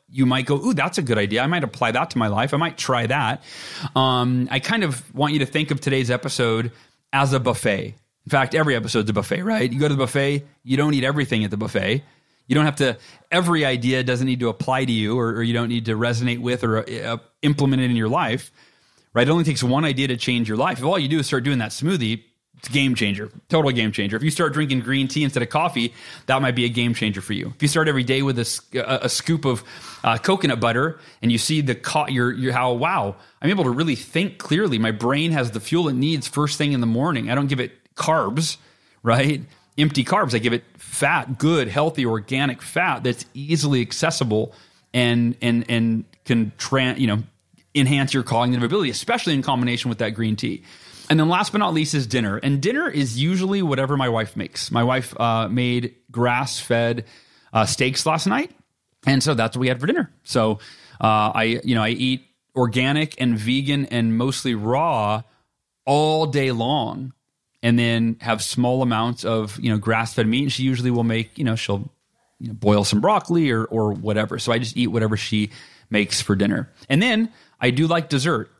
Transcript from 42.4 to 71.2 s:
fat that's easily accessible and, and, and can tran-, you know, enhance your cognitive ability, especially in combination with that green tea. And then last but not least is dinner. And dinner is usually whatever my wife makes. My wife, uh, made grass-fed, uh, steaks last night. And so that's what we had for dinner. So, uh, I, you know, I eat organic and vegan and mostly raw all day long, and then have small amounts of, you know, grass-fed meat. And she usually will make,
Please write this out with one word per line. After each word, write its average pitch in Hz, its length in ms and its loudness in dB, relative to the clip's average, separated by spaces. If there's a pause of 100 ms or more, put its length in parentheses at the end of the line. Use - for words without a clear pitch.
fat 165 400 -2
that's 123 300 -2
easily 143 480 0
accessible 110 720 -2 (380)
and, 120 480 2
and, 117 280 0
and 113 360 0 (200)
can 113 340 0
tran-, 131 420 0
you 127 80 4
know, 107 140 0 (520)
enhance 139 380 2
your 131 100 0
cognitive 120 400 2
ability, 147 280 0
especially 180 420 -2
in 135 100 2
combination 123 460 0
with 110 100 -2
that 110 120 -2
green 110 260 0
tea. - 260 -6 (460)
And 156 100 4
then 156 120 4
last 185 220 0
but 202 60 -2
not 196 140 0
least 156 220 0
is 135 120 0
dinner. 110 300 0
And 139 240 0
dinner 262 280 -2
is 135 300 -2
usually 190 440 0
whatever 139 340 0
my 131 140 0
wife 113 260 -2
makes. - 340 -8
My 117 140 4
wife, 127 340 0
uh, 113 300 0
made 120 460 -2 (160)
grass-fed, 120 960 0 (460)
uh, 113 120 4
steaks - 400 0
last 160 220 0
night. 262 240 0 (560)
And 135 160 4
so 151 100 2
that's 113 240 0
what 123 60 -2
we 127 60 2
had 123 120 0
for 147 60 -2
dinner. 254 260 0 (100)
So, 110 380 0 (400)
uh, 107 340 4
I, 113 300 0
you 120 100 2
know, 113 80 2
I 110 60 2
eat 127 380 -2 (280)
organic 131 640 0
and 120 200 0
vegan 135 480 0
and 113 300 0
mostly 127 380 -2
raw 113 680 0 (640)
all 156 400 2
day 135 260 0
long, 123 640 -4 (500)
and 117 140 6
then 117 420 2
have 110 220 0
small 123 400 0
amounts 117 420 -2
of, 107 360 -2
you 123 100 0
know, 107 80 2
grass-fed 113 480 0
meat. 120 160 2
And 139 100 -2
she 127 100 -4
usually 127 280 0
will 117 140 0
make, 113 340 -2